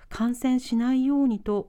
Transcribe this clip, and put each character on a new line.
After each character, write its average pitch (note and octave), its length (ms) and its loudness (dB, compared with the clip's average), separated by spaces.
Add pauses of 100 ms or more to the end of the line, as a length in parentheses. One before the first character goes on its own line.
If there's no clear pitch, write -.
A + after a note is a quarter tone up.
(100)
感 A#3+ 240 -2
染 B3+ 240 0
し B3 180 -2
な A#3+ 160 2
い C4 140 2
よ C#4 160 2
う C4+ 60 4
に G#3+ 120 0
と G#3 280 -4